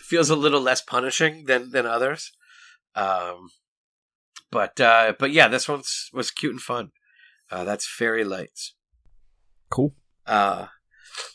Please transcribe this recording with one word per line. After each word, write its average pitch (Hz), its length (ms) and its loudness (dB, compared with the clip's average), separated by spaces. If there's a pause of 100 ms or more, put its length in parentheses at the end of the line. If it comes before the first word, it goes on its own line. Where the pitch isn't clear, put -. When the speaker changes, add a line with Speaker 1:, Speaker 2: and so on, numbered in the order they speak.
Speaker 1:
feels 165 280 2
a 156 60 2
little 143 240 2
less 127 220 0
punishing 151 640 -2
than, 127 240 0
than 123 160 0
others. 123 460 -2 (640)
Um, 90 560 -4 (1000)
but, - 300 -2
uh, 113 380 6
but 139 120 0
yeah, 147 180 6
this 123 200 -2
one 143 140 -4 (300)
was 123 180 -6
cute 147 220 -6
and 127 80 -12
fun. 120 300 -8 (600)
Uh, 90 140 -8
that's 104 220 -6
Fairy 113 380 -2
Lights. - 500 -10 (960)
Speaker 2:
Cool. 139 240 0 (320)
Speaker 1:
Uh, 98 400 2 (680)